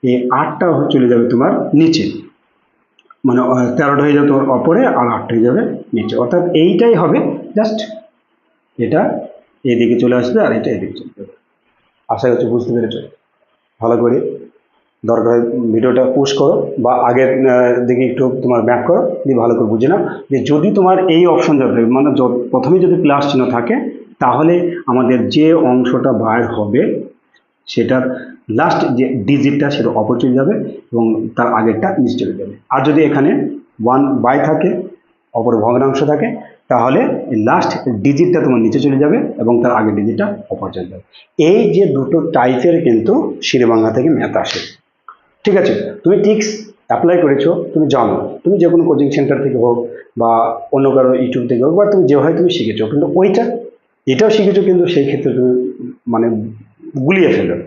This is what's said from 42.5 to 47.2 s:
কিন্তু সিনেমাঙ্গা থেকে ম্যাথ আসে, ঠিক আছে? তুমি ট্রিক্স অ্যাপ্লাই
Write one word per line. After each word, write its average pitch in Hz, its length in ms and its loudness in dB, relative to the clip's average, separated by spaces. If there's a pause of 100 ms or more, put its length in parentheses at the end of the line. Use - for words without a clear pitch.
কিন্তু 120 280 2 (340)
সিনেমাঙ্গা 117 480 2
থেকে 127 200 0
ম্যাথ 113 280 -4
আসে, - 160 -6 (840)
ঠিক 196 160 2
আছে? 117 120 0 (300)
তুমি 185 200 4
ট্রিক্স 208 240 2 (420)
অ্যাপ্লাই 170 340 2